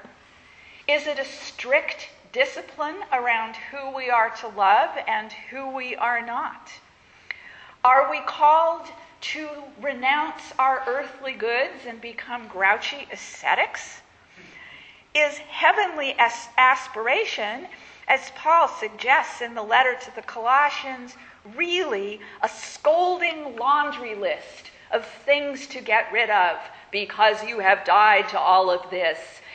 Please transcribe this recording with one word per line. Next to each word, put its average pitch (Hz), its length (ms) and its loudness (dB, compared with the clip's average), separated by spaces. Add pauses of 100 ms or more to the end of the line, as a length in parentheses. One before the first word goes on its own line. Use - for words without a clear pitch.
(880)
Is 294 200 2
it 294 120 -2
a 269 60 -4
strict - 840 -2 (260)
discipline 302 640 -4 (160)
around 233 420 -2
who 269 400 -10
we 254 160 -6
are 233 180 4
to 233 200 -12
love 208 400 4 (180)
and 220 240 -4 (180)
who 269 200 -10
we 254 260 -8
are 240 280 -2
not? 240 460 -10 (1120)
Are 269 280 6
we 302 160 -6
called 320 580 4 (360)
to 302 280 -8 (320)
renounce 277 600 -2 (180)
our 262 260 2
earthly 262 480 -6
goods 233 540 -2
and 226 120 -14
become 233 500 -12
grouchy 202 640 0
ascetics? - 920 -4 (1120)
Is 294 220 2
heavenly 330 800 0
as-, - 380 0
aspiration, 254 1080 0 (420)
as 262 280 0
Paul 320 320 4
suggests 226 720 -2
in 233 140 -8
the 226 80 -6
letter 240 320 4
to - 200 -14
the 220 60 -12
Colossians, 254 920 -2 (400)
really 269 640 -4 (240)
a 220 60 0
scolding 330 1080 0
laundry 254 580 0
list - 560 -6 (220)
of 226 160 -2 (180)
things 285 420 0
to - 140 -12
get 220 300 0
rid 220 180 0
of 180 280 4 (340)
because 208 540 2
you 233 140 -8
have 196 260 4
died 202 440 6
to 196 100 -2
all 185 300 6
of 180 220 0
this 175 260 0 (380)